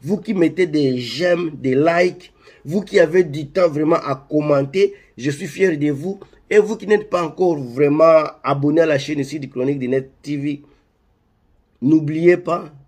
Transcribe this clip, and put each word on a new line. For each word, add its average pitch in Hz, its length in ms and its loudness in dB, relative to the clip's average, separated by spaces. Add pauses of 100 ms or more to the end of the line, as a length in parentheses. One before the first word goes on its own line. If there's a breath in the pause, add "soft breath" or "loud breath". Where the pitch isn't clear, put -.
vous 175 160 -4
qui 214 180 -6
mettez 165 320 2
des 143 320 0
j'aime, 165 560 -2
des 131 180 -2
likes, 170 580 0 (320 soft breath)
vous 170 180 -4
qui 196 180 0
avez 170 240 4
du 147 240 -6
temps 175 220 0
vraiment 156 260 0
à 139 340 -6
commenter, 151 640 0 (240 loud breath)
je 135 140 -4
suis 180 160 -8
fier 180 280 0
de 147 140 -2
vous. 165 300 -6 (280 loud breath)
Et 208 120 4
vous 214 180 0
qui 196 80 -14
n'êtes 208 240 0
pas 175 140 -2
encore 165 340 0
vraiment 147 680 4 (200)
abonné 143 380 0
à 160 40 4
la 147 140 0
chaîne 143 200 -6
ici 143 200 -6
du 135 100 -12
Chronique 135 300 -4
de 123 80 -6
Net 135 240 -4 (100)
T 143 160 -8
V, 147 240 -6 (1200 soft breath)
n'oubliez 156 560 2
pas 170 340 -6 (160)